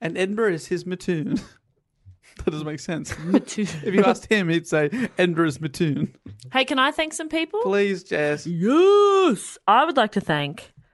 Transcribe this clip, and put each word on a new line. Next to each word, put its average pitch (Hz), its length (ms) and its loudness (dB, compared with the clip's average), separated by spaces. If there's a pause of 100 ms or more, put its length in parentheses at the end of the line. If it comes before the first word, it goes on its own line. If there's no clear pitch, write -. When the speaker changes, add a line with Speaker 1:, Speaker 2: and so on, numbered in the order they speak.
Speaker 1:
And 165 160 -6
Edinburgh 202 380 0
is 151 140 -10
his 175 180 -4
Mattoon. 170 580 -4
<laughs> - 60 -20 (960)
That 175 60 -4
doesn't 151 140 -8
make 151 140 -8
sense. 156 380 -8
Speaker 2:
Mattoon. 185 560 -2
Speaker 1:
<laughs> 147 100 -12
If 190 100 -4
you 208 80 6
asked 190 300 2
him, 190 160 2
he'd 165 180 0
say, 151 220 0 (300)
"Edinburgh 170 300 2
is 135 120 -6
Mattoon." 156 540 -2 (360)
Speaker 2:
Hey, 262 140 2
can 269 140 -2
I 269 120 4
thank 311 220 -4
some 320 160 -8
people? 320 320 -4
Speaker 1:
Please, 202 420 0
Jess. 147 440 -2
Speaker 2:
Yes. 349 1200 4
I 233 180 6
would 294 140 0
like 214 140 2
to 202 100 -2
thank, 147 500 -4 (220)